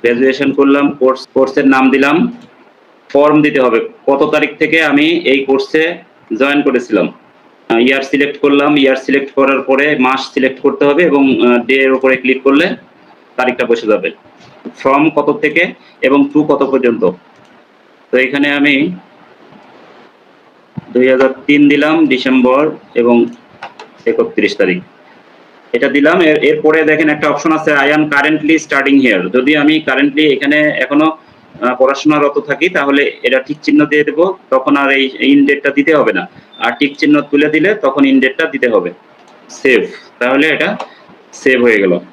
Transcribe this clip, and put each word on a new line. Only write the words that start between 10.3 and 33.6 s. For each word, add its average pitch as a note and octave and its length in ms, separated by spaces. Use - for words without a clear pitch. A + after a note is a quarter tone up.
সিলেক্ট C3 280
করতে C#3+ 240
হবে C#3+ 180
এবং, C3+ 440
আহ, A#2+ 180
ডে C3+ 100
এর C3+ 180
উপরে C3 220
ক্লিক C3 280
করলে D#3 320
তারিখটা B2 300
বসে A2+ 220
যাবে। F2+ 240
from C#3+ 260
কত D3 300
থেকে E3 340
এবং C#3 340
to D3+ 80
কত C#3 200
পর্যন্ত। B2 420
তো B2 60
এখানে C#3+ 340
আমি C#3+ 400
দুই B2+ 180
হাজার C3 200
তিন D3 220
দিলাম D3+ 380
ডিসেম্বর C3 640
এবং A#2+ 300
একত্রিশ - 520
তারিখ, F2+ 260
এটা C#3+ 140
দিলাম। D3 340
এর, D#3 220
এরপরে D#3 400
দেখেন D3+ 260
একটা D3+ 200
অপশন D#3+ 220
আছে, D#3 240
"I C#3 160
am D3+ 180
currently D3+ 580
studying C#3 400
here।" F#2 220
যদি B2+ 260
আমি D3+ 300
currently C#3+ 460
এখানে C#3+ 260
এখনো, D3+ 600
আহ, B2 140
পড়াশোনারত C#3+ 640
থাকি D3 300
তাহলে C#3 420
এটা B2+ 160
টিক D3 220